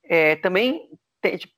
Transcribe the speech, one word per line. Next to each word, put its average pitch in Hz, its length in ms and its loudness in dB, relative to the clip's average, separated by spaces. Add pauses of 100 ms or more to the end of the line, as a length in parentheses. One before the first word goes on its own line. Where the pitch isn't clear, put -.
é, 156 320 2
também 196 520 -2 (320)
tem, 185 160 -2
tipo, - 220 -18